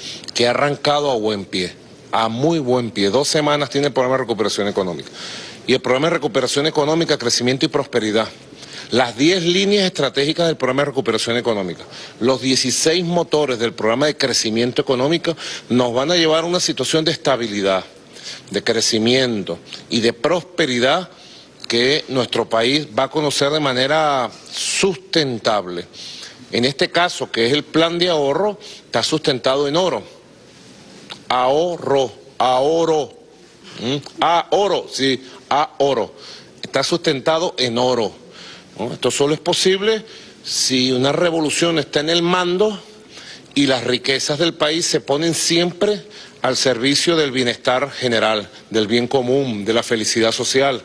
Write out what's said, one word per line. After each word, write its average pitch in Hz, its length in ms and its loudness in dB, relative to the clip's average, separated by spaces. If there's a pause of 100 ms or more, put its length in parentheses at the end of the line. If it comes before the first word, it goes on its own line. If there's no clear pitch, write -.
(340)
que 117 120 2
ha 120 40 4
arrancado 143 600 0
a 131 40 0
buen 107 320 -2
pie, 92 260 -6 (400)
a 110 160 0
muy 139 300 0
buen 123 320 0
pie. 98 180 0
Dos 131 200 2
semanas 147 420 0
tiene 139 160 0
el 135 80 0
programa 131 220 2
de 131 80 0
recuperación 104 440 0
económica. 95 400 -2 (580)
Y 117 60 0
el 127 80 2
programa 131 280 2
de 170 60 2
recuperación 143 520 0
económica, 151 520 2
crecimiento 127 460 0
y 147 60 0
prosperidad. 110 580 0 (600)
Las 120 260 0
diez 165 260 2
líneas 196 440 2
estratégicas 151 600 0
del 160 100 0
programa 131 260 0
de 143 40 0
recuperación 117 520 0
económica, 101 440 -2 (380)
los 127 220 2
dieciséis 131 600 0
motores 151 540 0
del 113 140 0
programa 113 340 0
de 147 100 0
crecimiento 120 640 0
económico 147 520 0 (360)
nos 123 240 4
van 139 160 2
a 180 60 2
llevar 160 280 4
a - 20 -4
una 180 140 0
situación 160 460 0
de 170 60 2
estabilidad, 104 720 0 (640)
de - 120 -2
crecimiento 113 960 0 (300)
y 120 120 -2
de 113 120 2
prosperidad 151 960 0 (600)
que 127 400 2
nuestro 120 400 -2
país 131 380 0 (120)
va 135 60 2
a 135 60 -2
conocer 143 400 0
de 156 100 0
manera 135 720 0 (200)
sustentable. 113 1400 -2 (640)
En 117 140 0
este 143 260 0
caso, 170 400 -2
que 113 160 2
es 123 60 0
el 147 100 2
plan 165 360 0
de 175 100 2
ahorro, 165 500 0 (280)
está 117 160 -2
sustentado 143 640 0
en 147 80 0
oro. 160 260 2 (1300)
Ahorro, 135 840 2 (260)
ahorro. 147 760 2 (680)
¿Mm? 127 160 -2 (240)
Ahorro, 165 720 2
sí, 131 300 0 (260)
ahorro. 135 640 0 (500)
Está - 200 -2
sustentado 160 760 0
en 120 200 -2
oro, 120 340 2 (640)
¿no? 120 140 -6
Esto - 180 -2
solo 143 240 2
es 147 60 -2
posible 196 640 0 (400)
si 131 480 0
una 131 200 2
revolución 165 640 0
está 147 220 -2
en 151 100 -2
el 170 120 2
mando 180 560 0 (760)
y 139 120 2
las 127 180 0
riquezas 131 540 -2
del 165 160 0
país 160 320 0
se 151 140 0
ponen 156 340 0
siempre 175 720 0 (360)
al 127 140 0
servicio 135 600 2
del 147 160 0
bienestar 127 580 0
general, 110 580 0 (220)
del 110 160 2
bien 120 220 2
común, 123 560 0
de 110 80 0
la 113 100 2
felicidad 113 500 0
social, 131 520 0